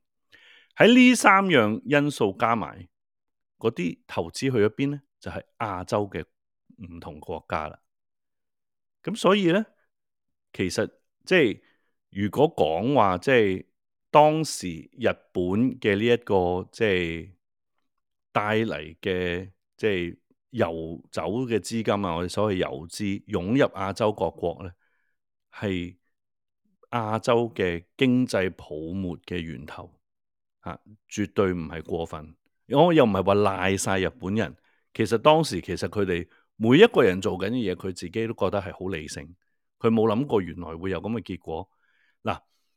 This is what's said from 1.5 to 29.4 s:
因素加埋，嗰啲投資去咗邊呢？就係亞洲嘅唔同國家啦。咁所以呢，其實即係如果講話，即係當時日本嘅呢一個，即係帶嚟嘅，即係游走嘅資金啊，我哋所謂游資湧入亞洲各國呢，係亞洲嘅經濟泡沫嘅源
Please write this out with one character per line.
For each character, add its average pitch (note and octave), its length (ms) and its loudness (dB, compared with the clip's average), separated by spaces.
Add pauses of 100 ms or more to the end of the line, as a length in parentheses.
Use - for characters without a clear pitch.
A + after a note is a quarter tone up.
因 C#3+ 260 2
素 G#2 260 0
加 A#2 180 2
埋， E2 320 -8 (680)
嗰 A2+ 140 -2
啲 E3+ 340 -6
投 F2 240 -6
資 - 100 -14
去 C3 120 -2
咗 A2 180 2
邊 C#3 220 -4
呢？ C#3+ 100 -10 (180)
就 F#2+ 120 -12
係 - 100 -10 (180)
亞 F#2+ 260 -6
洲 G#2 240 -2
嘅 E2 160 -8 (520)
唔 E2+ 220 -16
同 D#2 200 -16
國 D#2 280 -12
家 D#2 200 -4
啦。 - 120 -16 (1200)
咁 G3 140 -8
所 F#3+ 200 2
以 F#3+ 160 2
呢， G#3+ 140 2 (880)
其 F#2+ 180 -4
實 - 220 -2 (320)
即 - 120 0
係 C3+ 260 2 (480)
如 G2 200 -4
果 C#3+ 240 2
講 F2+ 420 0
話， G2 240 4
即 C#3 120 -2
係 G#2 340 2 (460)
當 D3+ 320 6
時 - 240 -8 (260)
日 A2+ 140 -2 (240)
本 G2+ 480 0
嘅 G#2 160 2
呢 G#2+ 100 0
一 A#2+ 120 4
個， F#2 540 0
即 - 120 -2
係 F2+ 480 -2 (1000)
帶 G#2+ 280 0
嚟 D#2+ 400 -6
嘅， F2+ 520 -4 (260)
即 A2 100 -2
係 F2 300 -2 (320)
游 E2 640 -6
走 - 120 -6 (220)
嘅 A2+ 140 -2
資 A2+ 220 -6
金 A2 120 0 (120)
啊， E2+ 100 -2
我 E2+ 80 -4
哋 F2+ 60 -6
所 G#2 220 -2
謂 F#2+ 40 -2
游 D2+ 320 -6
資 G2+ 380 -6
湧 F#2+ 260 -4
入 C3+ 220 4
亞 G2 200 -6
洲 G#2+ 180 0
各 F#2+ 200 -4
國 E2+ 320 -6
呢， F#2 80 -14 (800)
係 F2 420 -6 (960)
亞 A2 280 -4
洲 A#2 340 2
嘅 F2+ 320 -2 (120)
經 B2+ 300 4
濟 F#2 280 -2
泡 - 200 -16 (180)
沫 F#2 260 -6
嘅 F2+ 200 -8
源 D#2 260 -10